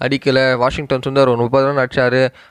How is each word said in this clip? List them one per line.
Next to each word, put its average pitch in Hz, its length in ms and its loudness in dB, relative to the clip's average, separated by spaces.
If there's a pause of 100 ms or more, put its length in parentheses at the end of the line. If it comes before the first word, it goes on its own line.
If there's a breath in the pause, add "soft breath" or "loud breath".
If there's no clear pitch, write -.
அடிக்கல. 131 540 0
வாஷிங்டன் 131 520 -2
சுந்தர் 135 200 2
ஒரு 120 100 2
முப்பது 120 280 0
ரன் 139 220 -2
அடிச்சாரு. 127 360 0 (280 loud breath)